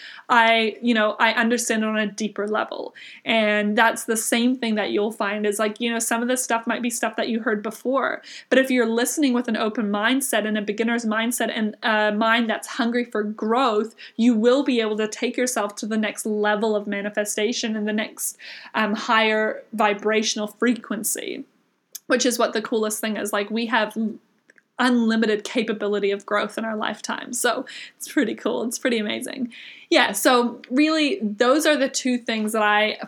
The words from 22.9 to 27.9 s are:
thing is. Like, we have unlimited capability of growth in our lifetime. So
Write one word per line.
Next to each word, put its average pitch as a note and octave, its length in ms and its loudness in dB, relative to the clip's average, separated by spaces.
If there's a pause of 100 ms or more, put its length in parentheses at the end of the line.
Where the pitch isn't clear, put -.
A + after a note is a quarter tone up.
thing G#3+ 160 -4
is. G3+ 160 -6
Like, G#3 180 -2
we A#3 160 -2
have A3 300 0 (800)
unlimited A3+ 640 2
capability G#3 640 -2
of G3+ 160 -4
growth G#3 320 -2
in A3+ 60 -4
our A3 120 -6
lifetime. - 560 -6
So A#3+ 320 -2 (320)